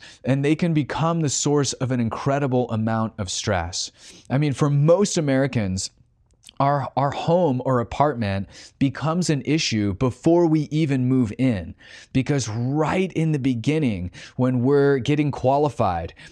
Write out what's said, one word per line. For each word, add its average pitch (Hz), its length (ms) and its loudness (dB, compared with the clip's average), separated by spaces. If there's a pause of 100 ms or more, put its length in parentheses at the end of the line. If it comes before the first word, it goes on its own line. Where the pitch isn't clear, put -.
(260)
and 135 180 0
they 151 120 2
can 170 180 0
become 160 480 0
the 147 80 0
source 143 420 0
of 123 200 -6
an 123 100 0
incredible 127 680 -2
amount 110 480 -2
of 92 140 -6
stress. 87 640 -4 (360)
I 127 80 0
mean, 147 140 0
for 143 180 0
most 170 480 4
Americans, 131 720 -2 (680)
our, 139 380 0
our 135 160 0
home 160 540 0
or 127 160 2
apartment 110 680 -2 (320)
becomes 156 500 0
an 143 120 2
issue 110 540 0
before 165 500 2
we 156 160 2 (100)
even 143 340 0
move 127 320 0
in. 98 380 -2 (380)
Because 135 340 0
right 143 640 -2
in 160 220 0
the 147 60 0
beginning, 120 720 -2 (260)
when 127 240 0
we're 139 380 4
getting 147 320 0
qualified 123 840 0 (180)